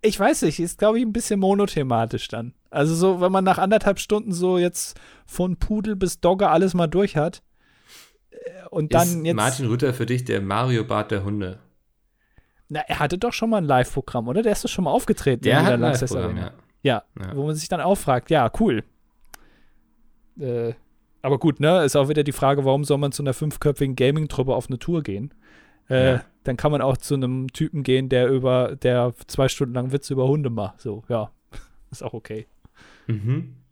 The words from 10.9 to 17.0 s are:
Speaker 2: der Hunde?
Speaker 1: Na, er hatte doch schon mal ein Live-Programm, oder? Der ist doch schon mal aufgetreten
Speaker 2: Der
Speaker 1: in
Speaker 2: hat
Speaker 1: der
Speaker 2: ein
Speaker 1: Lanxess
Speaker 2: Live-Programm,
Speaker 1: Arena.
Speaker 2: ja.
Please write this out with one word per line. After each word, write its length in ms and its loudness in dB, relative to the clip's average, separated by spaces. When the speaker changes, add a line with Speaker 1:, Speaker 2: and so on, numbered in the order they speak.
Speaker 2:
der 140 -2
Hunde? 340 -6
Speaker 1:
Na, 100 -6
er 180 -4
hatte 220 -2
doch 140 -2
schon 180 -2
mal 60 2
ein 80 0
Live-Programm, 600 0
oder? 140 0
Der 120 2
ist 100 -4
doch 60 -2
schon 160 -2
mal 60 0
aufgetreten 520 0
Speaker 2:
Der 160 4
Speaker 1:
in 0 -
Speaker 2:
hat 80 4
Speaker 1:
der 80 4
Speaker 2:
ein 60 0
Speaker 1:
Lanxess 300 0
Speaker 2:
Live-Programm, 280 -4
Speaker 1:
Arena. 140 -8
Speaker 2:
ja. 220 0